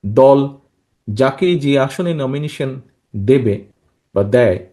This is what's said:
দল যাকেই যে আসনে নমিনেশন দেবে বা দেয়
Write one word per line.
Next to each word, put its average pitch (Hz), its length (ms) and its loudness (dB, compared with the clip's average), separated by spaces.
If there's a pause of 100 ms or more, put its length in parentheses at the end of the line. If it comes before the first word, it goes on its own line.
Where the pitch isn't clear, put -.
দল 135 440 4 (580)
যাকেই 135 520 -2
যে 139 200 0
আসনে 165 340 -4
নমিনেশন 139 680 -6 (340)
দেবে 104 500 0 (480)
বা 98 100 0
দেয় 107 500 2